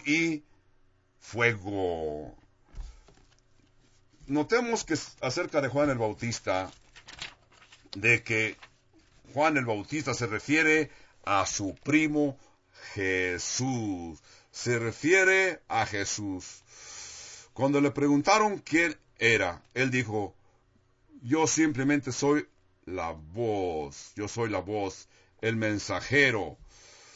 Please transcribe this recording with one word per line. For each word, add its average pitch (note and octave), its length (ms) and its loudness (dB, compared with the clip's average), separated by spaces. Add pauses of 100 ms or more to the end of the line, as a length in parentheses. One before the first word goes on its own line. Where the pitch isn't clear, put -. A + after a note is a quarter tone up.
y D#3 400 0 (760)
fuego". F#2 1160 -2 (1900)
Notemos A3 580 0
que D#3+ 100 -2
s-, - 260 -6
acerca D#3 400 -2
de C3+ 80 0
Juan D3 200 2
el B2+ 100 0
Bautista, G#2 720 -2 (1200)
de A2+ 300 2
que A2 340 -2 (760)
Juan D3+ 240 2
el B2+ 80 0
Bautista A#2 500 -4
se A#2+ 120 -4
refiere D#3 640 2 (340)
a G2 220 2
su F#2+ 300 -4
primo D3 640 0 (540)
Jesús. F#2+ 1300 -2 (300)
Se A#2+ 280 -2
refiere F#3 920 4
a A2 180 0
Jesús. G2 760 -6 (920)
Cuando C#3 280 2
le C#3+ 100 4
preguntaron D#3+ 680 4
quién D#3+ 400 0 (200)
era, G#2 440 2 (120)
él C3 160 0
dijo, G#2+ 440 -2 (880)
"Yo D3+ 240 2
simplemente C#3+ 640 2
soy D3 360 2 (360)
la E2+ 280 -6
voz, E2 1040 -4
yo G#2 140 -6
soy A#2 220 -2
la F#2+ 100 -2
voz, G2 480 -6 (320)
el A2+ 160 0
mensajero". G#2+ 1040 0 (580)